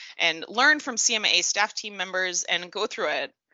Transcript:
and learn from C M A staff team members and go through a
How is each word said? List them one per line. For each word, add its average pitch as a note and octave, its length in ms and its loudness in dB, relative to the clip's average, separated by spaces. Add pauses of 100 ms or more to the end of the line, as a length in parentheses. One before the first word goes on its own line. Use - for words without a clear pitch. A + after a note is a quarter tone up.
(180)
and E3 320 0
learn C#4+ 320 4
from A#3+ 160 -6
C - 180 2
M G#3+ 80 0
A F3 180 4
staff G3+ 320 0
team G#3 220 -8
members F#3 480 -2
and F3 260 -4
go G3+ 160 -4
through F#3+ 220 -4
a C#3 220 -2 (240)